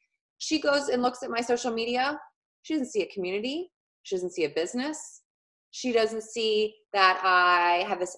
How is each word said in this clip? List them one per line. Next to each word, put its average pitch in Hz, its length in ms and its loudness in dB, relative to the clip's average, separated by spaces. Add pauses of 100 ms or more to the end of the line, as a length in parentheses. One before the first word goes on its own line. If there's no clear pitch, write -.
(380)
She 311 220 -4
goes 285 280 0
and 247 140 0
looks 247 200 -2
at 262 80 -6
my 233 100 -2
social 240 320 -2
media. 247 460 -2 (440)
She 320 120 -4
doesn't 262 180 -2
see 202 100 0
a - 100 -8
community. 214 580 -6 (320)
She - 120 -8
doesn't 180 180 -4
see 175 120 -2
a 143 60 0
business. 247 720 -6 (500)
She 254 200 -4
doesn't 220 300 0
see 214 520 0 (180)
that 190 300 4
I 180 640 4
have 190 100 -2
this 180 200 -6